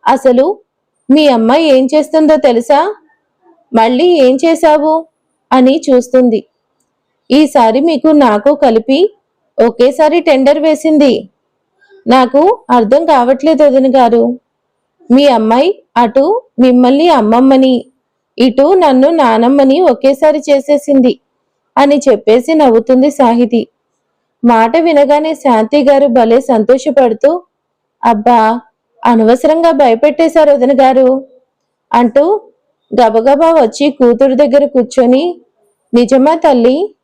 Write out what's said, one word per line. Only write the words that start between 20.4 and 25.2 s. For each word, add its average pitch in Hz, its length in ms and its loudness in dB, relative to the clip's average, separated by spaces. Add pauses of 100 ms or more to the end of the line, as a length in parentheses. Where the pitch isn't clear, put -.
అని 285 200 0
చెప్పేసి 247 560 -2
నవ్వుతుంది 262 580 0
సాహితి. 233 560 -2 (760)
మాట 233 320 0
వినగానే 302 560 0